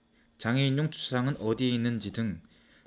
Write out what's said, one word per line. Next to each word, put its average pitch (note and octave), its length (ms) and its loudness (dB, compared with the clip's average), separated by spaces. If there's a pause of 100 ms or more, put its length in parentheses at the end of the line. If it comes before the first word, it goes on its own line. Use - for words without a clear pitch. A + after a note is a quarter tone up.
(380)
장애인용 C3+ 520 2
주차장은 C3 500 -2
어디에 A2+ 280 2
있는지 A#2 440 0
등 G2+ 280 -2 (460)